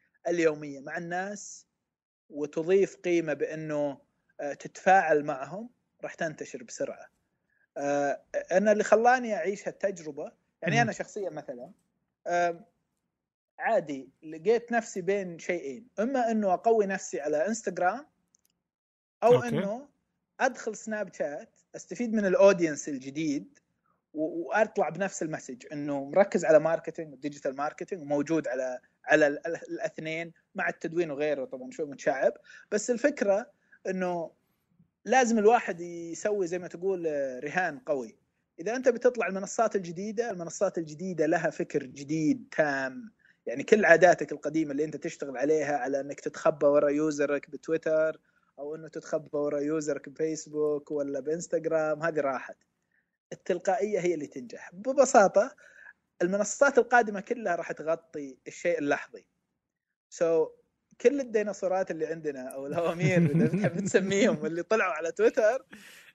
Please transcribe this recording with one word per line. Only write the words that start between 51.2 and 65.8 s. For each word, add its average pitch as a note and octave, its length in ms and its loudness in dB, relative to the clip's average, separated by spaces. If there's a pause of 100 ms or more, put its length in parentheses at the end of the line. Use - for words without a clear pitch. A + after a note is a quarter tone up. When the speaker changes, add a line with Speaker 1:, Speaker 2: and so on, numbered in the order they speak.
Speaker 1:
بإنستغرام، D#3 800 -2
هذه D#3+ 180 0
راحت. C3+ 360 -4 (760)
التلقائية F#3+ 680 -2
هي F3 140 0
اللي D3 120 -6
تنجح. - 460 -14
ببساطة، A#3+ 840 6 (680)
المنصات G3+ 560 2
القادمة A3+ 420 4
كلها G#3+ 360 -4
راح E3 160 -6
تغطي D#3 640 -6 (100)
الشيء F3 320 -2
اللحظي. C#3+ 460 -4 (920)
So، E3+ 100 0 (760)
كل C#4 200 4
الديناصورات G3+ 720 -2
اللي D#3+ 160 -4
عندنا D3 420 -8
أو C3+ 180 -10
الهوامير، E3+ 520 2
إذا D#3+ 280 4
بتحب F3+ 340 -2
Speaker 2:
<laughs> G3 40 -2
Speaker 1:
تسميهم، F#3+ 600 2
اللي E3 160 -4
طلعوا G3+ 300 2
على E3 200 -4
تويتر، A3+ 540 2 (480)